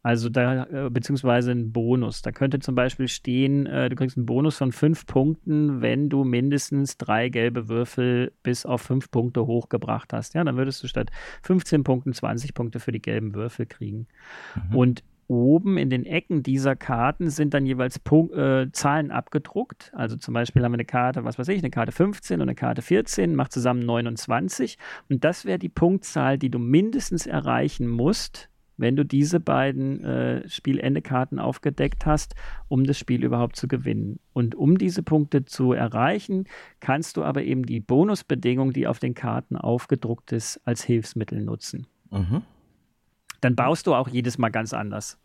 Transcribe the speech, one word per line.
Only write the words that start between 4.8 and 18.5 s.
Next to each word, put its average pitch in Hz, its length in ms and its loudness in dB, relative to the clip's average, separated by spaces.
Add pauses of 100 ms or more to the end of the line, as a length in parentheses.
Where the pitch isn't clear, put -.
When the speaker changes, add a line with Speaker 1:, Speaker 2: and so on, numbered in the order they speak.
Speaker 1:
Punkten, 147 760 2
wenn 131 260 2
du 139 160 2
mindestens 135 760 0
drei 117 300 0
gelbe 120 400 0
Würfel 123 640 0 (100)
bis 123 240 -2
auf 123 160 -2
fünf 131 300 -2
Punkte 120 340 2
hochgebracht 117 680 -2
hast. 110 220 -8
Ja, 170 100 2
dann 131 100 0
würdest 135 260 -2
du 127 60 -8
statt 113 240 -4 (320)
fünfzehn 170 400 2
Punkten 131 300 2
zwanzig 117 400 -2
Punkte 117 260 -4
für 117 140 -4
die 110 80 -4
gelben 110 340 -2
Würfel 113 300 -4
kriegen. 110 420 -10 (640)
Speaker 2:
Mhm. 110 60 0
Speaker 1:
Und 123 280 4 (240)
oben 151 500 4
in 139 120 2
den 127 160 0
Ecken 165 380 0
dieser 135 340 2
Karten 139 520 0
sind 147 240 0
dann 139 120 2
jeweils 127 340 -2
Punk-, 160 320 4
äh, 135 400 2